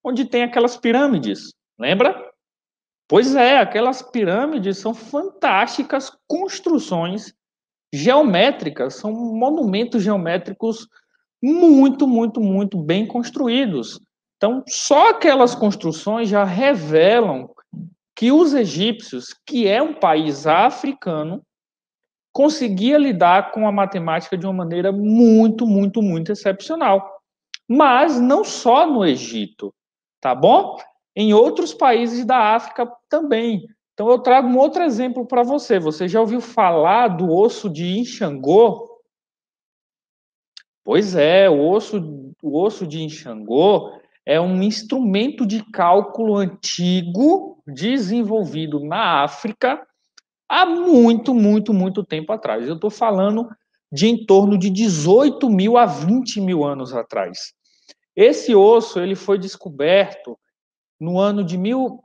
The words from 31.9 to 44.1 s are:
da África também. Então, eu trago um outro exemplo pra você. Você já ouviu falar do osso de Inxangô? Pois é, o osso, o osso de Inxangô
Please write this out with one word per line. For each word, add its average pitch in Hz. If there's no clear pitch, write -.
da 220
África 240
também. 233
Então, 214
eu 247
trago 254
um 247
outro 302
exemplo 247
pra 240
você. 247
Você 160
já 190
ouviu 226
falar 190
do 175
osso 208
de 175
Inxangô? 185
Pois 185
é, 175
o 147
osso, 160
o 151
osso 202
de 156
Inxangô 147